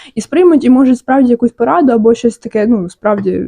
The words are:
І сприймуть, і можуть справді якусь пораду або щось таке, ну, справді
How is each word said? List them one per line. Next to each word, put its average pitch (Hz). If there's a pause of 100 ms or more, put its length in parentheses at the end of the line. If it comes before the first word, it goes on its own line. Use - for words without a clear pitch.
(140)
І 226
сприймуть, 330
і 247
можуть 254
справді 262
якусь 233
пораду 262
або 226
щось 226
таке, 214
ну, 208
справді 196